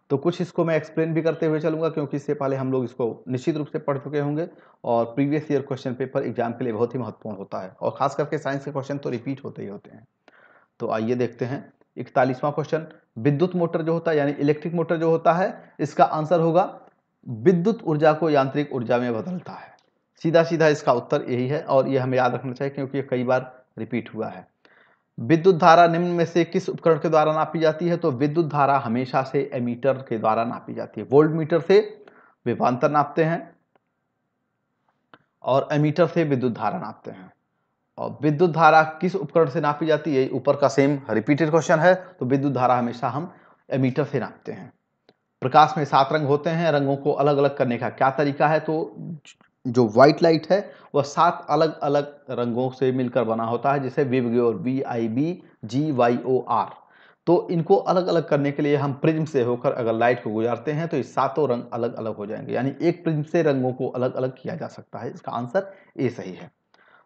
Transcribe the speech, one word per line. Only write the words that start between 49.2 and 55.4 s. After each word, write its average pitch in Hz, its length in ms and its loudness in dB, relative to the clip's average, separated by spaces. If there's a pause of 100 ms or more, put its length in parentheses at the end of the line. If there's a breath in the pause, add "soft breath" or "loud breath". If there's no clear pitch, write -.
जो 120 200 4
व्हाइट 135 360 6
लाइट 165 280 4
है, 202 200 0 (240 loud breath)
वह 143 60 4
सात 170 480 0
अलग 156 300 2
अलग 143 500 -2
रंगों 120 400 -2
से 131 220 -2
मिलकर 127 320 -2
बना 113 200 -2
होता 120 300 -2
है, 143 60 0
जैसे 131 240 -2
विबग्योर, 120 520 0
वी 127 260 -4
आई 117 260 -4
बी 147 360 -4 (220 soft breath)